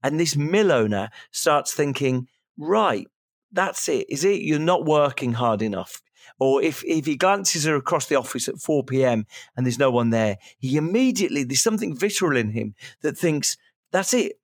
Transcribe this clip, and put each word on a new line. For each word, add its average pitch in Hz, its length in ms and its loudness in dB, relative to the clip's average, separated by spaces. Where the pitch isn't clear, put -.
And 147 180 -2
this 151 160 0
mill 180 340 4
owner 107 380 2
starts 147 420 0
thinking, 135 560 -2
'Right, 156 480 0
that's - 380 -2
it, 139 220 0
is 147 160 -2
it? 202 160 2
You're 151 160 0
not 165 260 2
working 143 480 2
hard 117 300 0
enough.'" 98 400 -6
Or 135 220 4
if, 160 220 -2
if 160 220 -2
he 151 100 -2
glances 185 500 0
across 147 400 0
the 147 80 0
office 127 320 -2
at - 140 -8
four 147 240 0
P 131 200 0
M 113 220 2
and 127 100 0
there's 120 120 -2
no 135 120 4
one 120 200 2
there, 110 260 0
he 131 180 -2
immediately, 180 680 0
there's 131 200 -2
something 202 340 -2
visceral 180 400 0
in 107 140 0
him 110 260 -6
that - 180 -4
thinks, 151 380 -2
"That's 190 240 0
it. 226 300 0